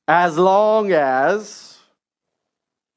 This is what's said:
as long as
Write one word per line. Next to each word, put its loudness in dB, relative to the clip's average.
as 0
long 2
as -2